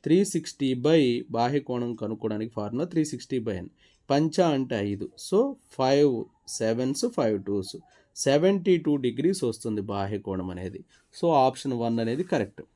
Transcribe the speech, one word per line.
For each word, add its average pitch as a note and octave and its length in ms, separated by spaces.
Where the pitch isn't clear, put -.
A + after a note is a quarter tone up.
త్రీ D#3 140
సిక్స్టీ C#3+ 360
by D#3+ 140
బాహ్య C3 320
కోణం A#2+ 320
కనుక్కోవడానికి A2 560
ఫార్ములా A#2 360
త్రీ D#3+ 100
సిక్స్టీ B2+ 340
by G2+ 140
ఎన్. F2 100
పంచ D3+ 260
అంటే B2+ 200
ఐదు, G2+ 180
so F#3+ 120
ఫైవ్ C#3 360
సెవెన్స్, B2 440
ఫైవ్ A2 200
టూస్, G2+ 280
సెవెంటీ F3+ 480
టూ D3 80
డిగ్రీస్ C3+ 460
వస్తుంది A2 320
బాహ్య G2+ 340
కోణం F#2 280
అనేది. F2+ 260
So F3+ 60
ఆప్షన్ C3 280
వన్ A#2 200
అనేది B2 280
కరెక్ట్. A#2 300